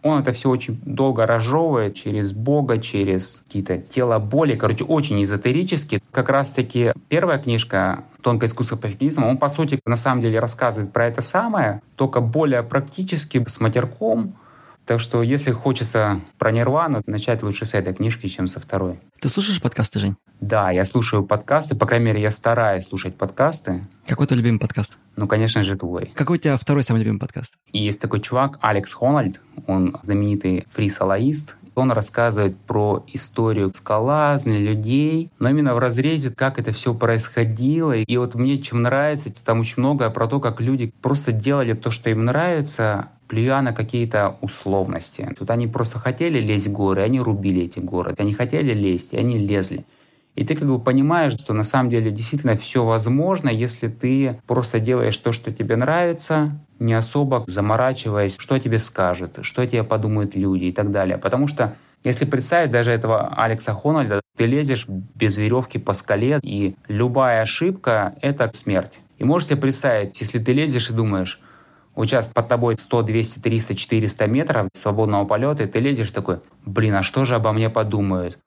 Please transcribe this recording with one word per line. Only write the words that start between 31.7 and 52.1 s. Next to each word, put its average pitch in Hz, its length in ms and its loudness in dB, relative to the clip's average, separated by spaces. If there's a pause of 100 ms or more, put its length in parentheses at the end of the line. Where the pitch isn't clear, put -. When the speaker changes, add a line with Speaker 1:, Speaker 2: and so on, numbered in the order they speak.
Speaker 1:
Он 131 180 2
рассказывает 107 640 0
про 104 560 0
историю 107 600 0
скалолазания, 139 880 2
людей, 131 800 0
но 123 100 2
именно 143 240 2
в 117 60 2
разрезе, 131 500 0
как 131 300 -2
это 113 120 -4
всё 117 220 -2
происходило. 117 1000 0
И 110 240 0
вот 123 180 -2
мне 135 260 2
чем 117 220 -2
нравится, 139 500 0 (100)
там 113 180 2
очень 113 200 -2
многое 131 300 2
про 113 160 -2
то, 135 120 0
как 117 220 -2
люди 123 400 -2
просто 139 300 0
делали 117 420 2
то, 113 180 -4
что - 180 -4
им 113 140 2
нравится, 139 880 0 (180)
плюя 131 340 2
на 123 120 0
какие-то 113 680 0
условности. 95 880 -4 (100)
Тут - 120 -8
они 117 180 0
просто 113 320 -4
хотели 139 400 0
лезть 104 280 0
в 104 40 -2
горы, 98 300 2
и 104 40 4
они 127 140 2
рубили 98 440 0
эти 85 160 -8
горы. 90 400 -4
Они 104 140 0
хотели 123 400 0
лезть, 95 400 0
и 117 40 -2
они 117 200 0
лезли. 101 460 0 (520)
И 147 100 -2
ты 156 100 -2
как 151 120 0
бы 131 120 2
понимаешь, 139 540 2
что 113 200 -6
на 110 100 0
самом 127 260 0
деле 113 220 2